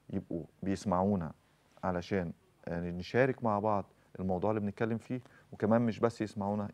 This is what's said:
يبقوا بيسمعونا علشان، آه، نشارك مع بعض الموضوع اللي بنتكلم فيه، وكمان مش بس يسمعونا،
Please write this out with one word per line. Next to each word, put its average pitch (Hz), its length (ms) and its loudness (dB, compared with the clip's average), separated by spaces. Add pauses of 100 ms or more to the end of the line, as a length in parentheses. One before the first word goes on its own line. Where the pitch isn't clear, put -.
يبقوا 87 340 -4 (200)
بيسمعونا 92 680 2 (520)
علشان، 90 500 -2 (340)
آه، 85 120 -4 (120)
نشارك 120 520 0
مع 107 160 2
بعض 101 260 0 (340)
الموضوع 92 320 0
اللي 110 100 0
بنتكلم 110 360 -2
فيه، 123 240 -6 (300)
وكمان 113 300 4
مش 113 180 0
بس 113 220 2
يسمعونا، 104 520 -2